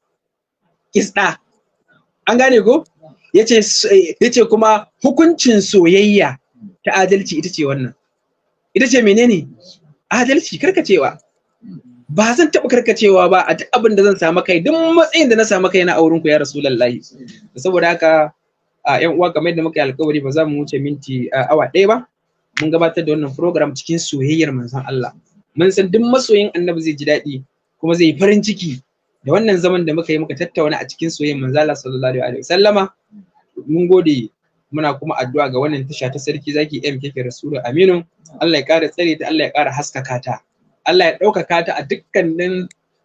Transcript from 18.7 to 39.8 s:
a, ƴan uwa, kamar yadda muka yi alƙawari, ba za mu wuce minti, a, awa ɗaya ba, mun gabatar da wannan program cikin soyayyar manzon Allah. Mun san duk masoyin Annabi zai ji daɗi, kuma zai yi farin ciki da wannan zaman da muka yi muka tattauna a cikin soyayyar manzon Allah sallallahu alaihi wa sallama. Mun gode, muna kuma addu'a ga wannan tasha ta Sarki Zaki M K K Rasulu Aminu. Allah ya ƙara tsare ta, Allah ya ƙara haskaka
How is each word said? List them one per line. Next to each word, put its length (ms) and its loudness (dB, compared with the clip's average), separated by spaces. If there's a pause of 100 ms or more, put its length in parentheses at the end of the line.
a, 160 0
ƴan 160 -2
uwa, 160 0
kamar 200 -2
yadda 100 -4
muka 220 -4
yi 80 -4
alƙawari, 320 -4
ba 80 -6
za 140 0
mu 180 -6
wuce 160 -6
minti, 520 -8
a, 200 -2
awa 160 0
ɗaya 200 2
ba, 180 -2 (540)
mun 100 -2
gabatar 360 2
da 60 0
wannan 240 -4
program 380 -2
cikin 240 -6
soyayyar 540 -2
manzon 340 -8
Allah. 260 -6 (420)
Mun 180 2
san 180 -2
duk 120 2
masoyin 520 2
Annabi 260 -4
zai 140 -4
ji 100 -10
daɗi, 380 -4 (380)
kuma 140 -2
zai 180 4
yi 60 -10
farin 240 4
ciki 400 -6 (420)
da 80 -2
wannan 260 2
zaman 280 0
da 80 -2
muka 180 -4
yi 60 0
muka 160 -4
tattauna 460 -4
a 60 -12
cikin 240 -8
soyayyar 280 -6
manzon 240 -2
Allah 140 0
sallallahu 460 -6
alaihi 200 -8
wa 120 -14
sallama. 340 2 (800)
Mun 220 0
gode, 420 2 (420)
muna 260 -2
kuma 200 -8
addu'a 320 -2
ga 80 -4
wannan 300 -4
tasha 240 -8
ta 60 -10
Sarki 360 -8
Zaki 300 -4
M 160 -6
K 100 -10
K 120 -10
Rasulu 440 -10
Aminu. 380 2 (360)
Allah 180 0
ya 60 -4
ƙara 260 0
tsare 280 -2
ta, 80 -10
Allah 180 -2
ya 60 -6
ƙara 220 -2
haskaka 500 -8